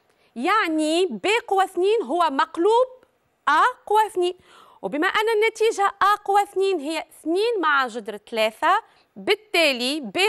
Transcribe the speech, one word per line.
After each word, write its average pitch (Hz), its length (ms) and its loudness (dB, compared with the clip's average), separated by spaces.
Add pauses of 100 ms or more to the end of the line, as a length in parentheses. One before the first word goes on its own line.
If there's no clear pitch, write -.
(360)
يعني 320 680 0
ب 233 220 -6 (200)
قوة 392 160 2
اثنين 392 400 -2
هو 320 260 0
مقلوب 381 580 2 (640)
أ 311 120 4 (240)
قوة 427 200 2
اثنين، 359 280 -2 (480)
وبما 294 260 -4
أن 427 280 -2
النتيجة 440 500 0
أ 392 300 0 (100)
قوة 403 180 2
اثنين 381 360 -2
هي 302 200 -6
اثنين 392 600 -2
مع 277 260 2
جذر 208 300 -10
ثلاثة، 233 680 0 (320)
بالتالي 277 840 0
ب 226 180 -8 (100)